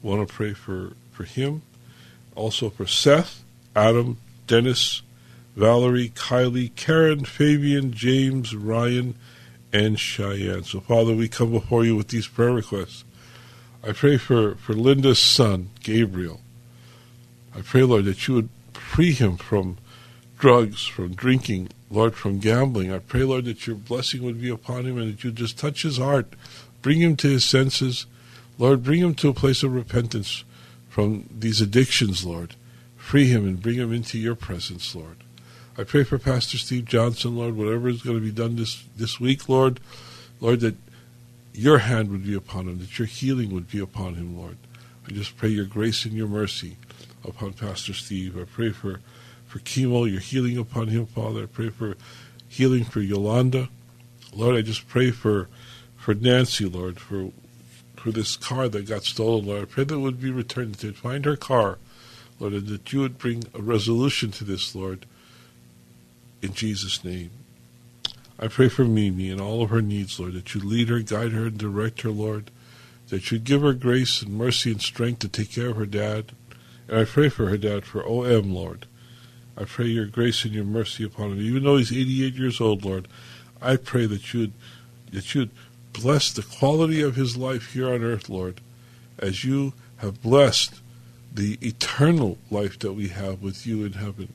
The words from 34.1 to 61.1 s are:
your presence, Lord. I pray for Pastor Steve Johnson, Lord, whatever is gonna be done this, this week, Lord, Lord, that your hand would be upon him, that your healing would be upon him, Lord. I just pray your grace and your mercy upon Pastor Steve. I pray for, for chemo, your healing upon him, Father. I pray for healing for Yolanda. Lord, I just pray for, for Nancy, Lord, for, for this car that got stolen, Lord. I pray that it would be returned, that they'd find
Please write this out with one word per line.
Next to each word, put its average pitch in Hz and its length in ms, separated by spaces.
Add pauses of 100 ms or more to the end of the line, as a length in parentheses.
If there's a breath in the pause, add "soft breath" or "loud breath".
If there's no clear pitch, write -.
your 113 180
presence, 87 580
Lord. 80 220 (600 loud breath)
I 107 80
pray 143 200
for 131 140
Pastor 127 400
Steve 123 260
Johnson, 117 520
Lord, 117 200
whatever 113 320
is 117 140
gonna 117 180
be 110 120
done 117 240
this, 113 280 (120)
this 107 220
week, 131 300
Lord, 131 320 (600 loud breath)
Lord, 117 200
that 110 160 (760 loud breath)
your 139 260
hand 110 320
would 98 140
be 101 100
upon 95 340
him, 90 100
that 90 200
your 117 80
healing 127 460
would 90 180
be 104 100
upon 92 340
him, 87 240
Lord. 85 180 (520 loud breath)
I 87 40
just 101 240
pray 113 120
your 104 160
grace 104 400
and 110 100
your 110 140
mercy 101 480 (480 loud breath)
upon 98 300
Pastor 98 400
Steve. 92 440
I 90 60
pray 113 260
for, 98 300 (460 loud breath)
for - 140
chemo, 123 500
your 95 100
healing 123 380
upon 113 300
him, 113 180
Father. 110 380
I - 20
pray 113 240
for 107 260 (520 loud breath)
healing 127 360
for 113 160
Yolanda. 117 680 (680)
Lord, 120 220
I 113 60
just 110 240
pray 127 240
for, 104 380 (480 loud breath)
for - 180
Nancy, 123 520
Lord, 90 340
for, 98 300 (640)
for - 140
this 110 260
car 127 320
that 101 200
got 107 160
stolen, 110 420
Lord. 101 160
I - 40
pray - 180
that 151 100
it 147 40
would 131 220
be 131 100
returned, 120 440
that - 120
they'd 104 100
find 139 280